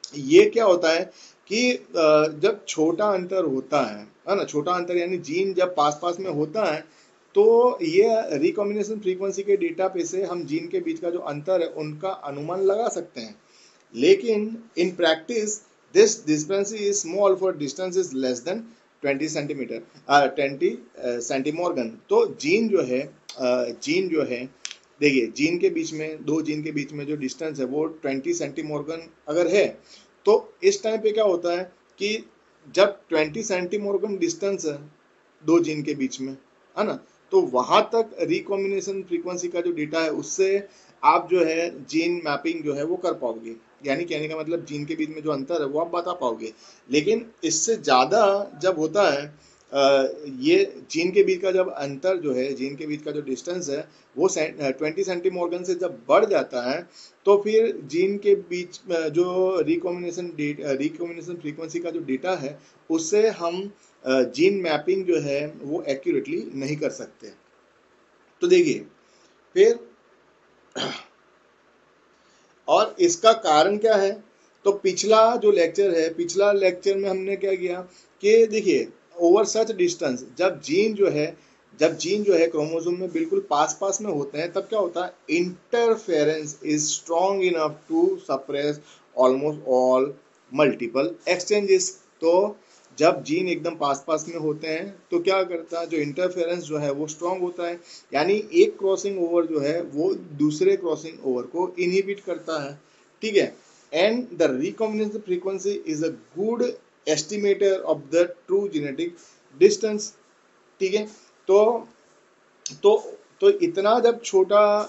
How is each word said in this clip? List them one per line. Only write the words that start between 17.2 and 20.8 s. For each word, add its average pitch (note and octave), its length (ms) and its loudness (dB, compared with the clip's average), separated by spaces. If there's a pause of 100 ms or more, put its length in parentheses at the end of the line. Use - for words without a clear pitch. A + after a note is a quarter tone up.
for F#3 160 -2
distances E3+ 640 -4
less B2+ 260 -2
than F3 180 -6 (460)
twenty C#3+ 240 -2
centimeter, C#3 540 -6 (260)
uh, C#3+ 180 6
twenty, D3+ 420 -2
अ, B2 520 -6